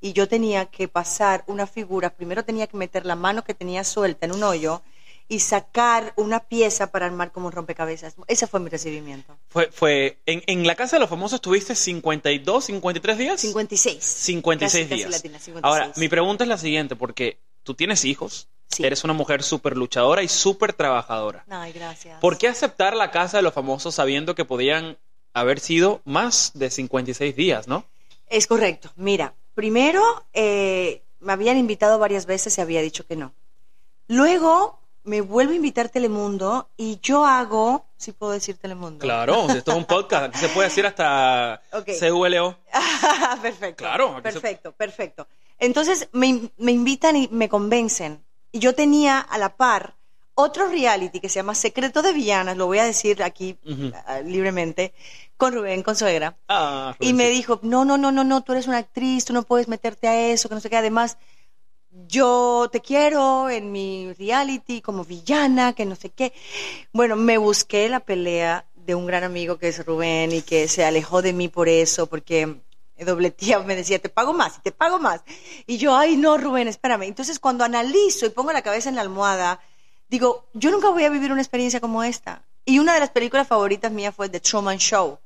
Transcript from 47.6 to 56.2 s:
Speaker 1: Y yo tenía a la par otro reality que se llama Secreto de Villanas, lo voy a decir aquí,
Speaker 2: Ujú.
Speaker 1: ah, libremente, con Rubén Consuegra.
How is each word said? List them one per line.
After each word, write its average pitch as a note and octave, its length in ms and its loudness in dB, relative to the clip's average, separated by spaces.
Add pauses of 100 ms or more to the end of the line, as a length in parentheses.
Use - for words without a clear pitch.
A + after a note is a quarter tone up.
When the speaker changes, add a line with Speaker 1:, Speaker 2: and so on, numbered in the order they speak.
Speaker 1:
Y A#3 100 -8
yo B3+ 140 4
tenía D4 440 4
a - 180 -6
la G3+ 200 -2
par A#3+ 400 2 (400)
otro D4+ 320 2
reality G#3+ 520 0
que G3 80 -8
se F#3+ 120 -2
llama G3+ 160 -4
Secreto C4 460 0
de F#4 100 4
Villanas, G3 440 0
lo F#3 100 0
voy F#3+ 120 2
a A3 60 4
decir G#3 400 0
aquí, F#3 320 -8 (100)
Speaker 2:
Ujú. C#3 240 -6 (160)
Speaker 1:
ah, C3+ 140 -6
libremente, F3+ 720 -2 (420)
con B3+ 180 2
Rubén G3 280 -4
Consuegra. F#3 540 0 (120)